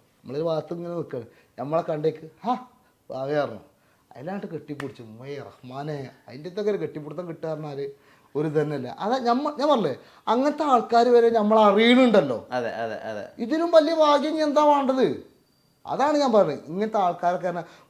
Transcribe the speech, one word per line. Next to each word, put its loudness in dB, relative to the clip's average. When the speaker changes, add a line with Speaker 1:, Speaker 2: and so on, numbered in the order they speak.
Speaker 1:
നമ്മളൊരു -8
ഭാഗത്ത് -4
ഇങ്ങനെ -10
നിക്കാണ്, -10
നമ്മളെ -2
കണ്ടേക്ക്, -4
"ഹാ, -2
ഭാവി" -6
പറഞ്ഞു. -4
അതിലാണ്ട് -10
കെട്ടിപ്പിടിച്ചു. -12
ഉമ്മയെ -14
റഹ്മാനെ, -12
അതിൻ്റെ -16
അടുത്തൊക്കെ -6
ഒരു -4
കെട്ടിപ്പിടുത്തം -10
കിട്ടുക -10
പറഞ്ഞാല് -10
ഒരു -2
തന്നെയല്ല. -4
അതാ -2
ഞമ്മ-, -2
ഞാൻ 0
പറഞ്ഞില്ലേ, 2
അങ്ങനത്തെ 0
ആൾക്കാര് 4
വരെ 6
നമ്മൾ 4
അറിയണുണ്ടല്ലോ. 6
Speaker 2:
അതെ, -2
അതെ, -6
അതെ. -10
Speaker 1:
ഇതിലും -2
വലിയ 6
ഭാഗ്യം 2
ഇനി -2
എന്താ 2
വേണ്ടത്? 2
അതാണ് 0
ഞാൻ 0
പറഞ്ഞത്. 4
ഇങ്ങനത്തെ -4
ആൾക്കാരൊക്കെ -2
തന്നെ -8